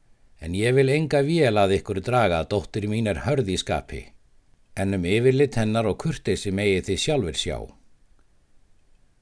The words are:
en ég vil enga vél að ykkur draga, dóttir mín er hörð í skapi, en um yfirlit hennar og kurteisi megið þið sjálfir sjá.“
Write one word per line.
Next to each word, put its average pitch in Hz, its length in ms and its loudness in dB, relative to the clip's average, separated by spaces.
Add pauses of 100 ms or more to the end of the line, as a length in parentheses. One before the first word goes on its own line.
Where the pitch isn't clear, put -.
(420)
en 85 160 -6
ég 120 160 2
vil 135 160 4
enga 147 320 2
vél 139 400 2
að 98 160 4
ykkur 95 240 -6
draga, 98 420 2
dóttir 101 460 -4
mín 110 180 -2
er 82 180 -2
hörð 127 280 0
í 85 40 0
skapi, - 440 -6 (760)
en 98 220 -2
um 87 80 -2
yfirlit 127 500 2
hennar 110 300 0
og 92 160 0
kurteisi 104 500 -4
megið 98 380 0
þið 90 160 -2
sjálfir 131 380 -2
sjá.“ 62 160 -6 (1600)